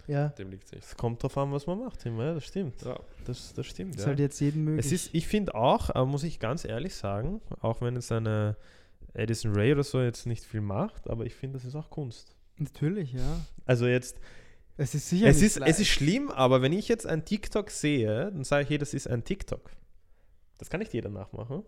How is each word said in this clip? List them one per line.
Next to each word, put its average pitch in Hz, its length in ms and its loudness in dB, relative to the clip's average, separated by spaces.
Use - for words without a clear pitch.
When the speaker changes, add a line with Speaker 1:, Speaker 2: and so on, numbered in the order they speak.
Speaker 1:
ja. 147 220 0
Speaker 2:
dem 98 200 -12
liegt's 95 220 -16
nicht. - 120 -16
Speaker 3:
Es - 140 -16
kommt 117 260 -2
drauf - 140 -4
an, 139 160 0
was 143 140 -4
man 180 120 -4
macht, - 260 -10
immer, 117 200 -4
ja, 160 80 -2
das 156 120 -6
stimmt. 180 360 -6
Speaker 2:
Ja. - 180 -8
Speaker 3:
Das, - 280 -10
das 151 120 -6
stimmt, 185 300 -10
Speaker 1:
Ist - 60 -6
Speaker 3:
ja. 101 60 0
Speaker 1:
halt 139 120 0
jetzt 143 200 0
jedem 147 260 0
möglich. 156 200 0
Speaker 3:
Es 139 60 0
ist, 175 220 -2
ich 160 140 0
finde 214 280 0
auch, 139 400 4
äh, 131 100 4
muss 139 180 -2
ich 165 160 -4
ganz 123 260 -2
ehrlich 120 300 -6
sagen, 117 460 -4
auch 113 200 -2
wenn 123 140 -2
jetzt 123 160 -4
eine 107 460 0
Addison 107 420 -2
Rae 107 180 6
oder 143 100 2
so 131 180 0
jetzt 123 240 -2
nicht 117 180 -4
viel - 180 -6
macht, 104 480 -4
aber 117 160 -4
ich 117 100 -10
finde, 135 220 -8
das 123 80 -10
ist 127 100 -10
auch 151 140 -10
Kunst. - 460 -10
Speaker 1:
Natürlich, 151 560 -4
ja. 135 260 0
Speaker 3:
Also 123 220 4
jetzt 123 320 2
Speaker 1:
Es 143 200 -2
ist 143 140 -4
sicher 190 180 8
Speaker 3:
es 175 100 12
Speaker 1:
nicht 180 80 10
Speaker 3:
ist, 214 80 8
es - 60 -2
Speaker 1:
leicht. 156 200 6
Speaker 3:
ist 208 80 4
schlimm, 233 440 4
aber 131 300 6
wenn 135 120 4
ich 208 160 -2
jetzt 226 180 0
ein 160 160 -2
TikTok 208 460 -2
sehe, 135 640 0
dann 156 120 -6
sage 143 200 4
ich, 127 60 -4
hey, 147 80 2
das 143 160 -4
ist 127 140 -6
ein 120 160 -2
TikTok. - 460 -6
Das - 120 -16
kann 170 100 -4
nicht 220 140 -8
jeder 117 160 -4
nachmachen. 110 580 -10